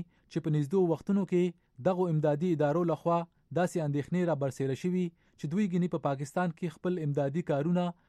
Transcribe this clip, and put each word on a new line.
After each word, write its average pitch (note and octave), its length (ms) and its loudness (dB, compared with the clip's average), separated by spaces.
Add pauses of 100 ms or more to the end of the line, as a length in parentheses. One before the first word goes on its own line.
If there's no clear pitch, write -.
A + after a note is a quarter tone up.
چې - 400 -10
په D3+ 140 0
نږدې D3 220 2 (120)
وختونو G3 400 0
کې F3 260 2 (300)
دغو F3+ 240 2
امدادي D#3 420 2
ادارو D3+ 380 2
لخوا E3+ 260 0 (400)
داسې F3+ 200 0 (100)
اندېښنې C#3+ 420 0
را D3+ 140 2
برسېره C3+ 400 -2
شوي F3+ 200 0 (360)
چې - 120 -10
دوی G#3 140 0
ګینې F3 280 0
په D#3 120 -2
پاکستان D3 500 -2
کې - 220 -8
خپل F3+ 260 -4
امدادي C#3+ 460 0
کارونه F3 340 2 (260)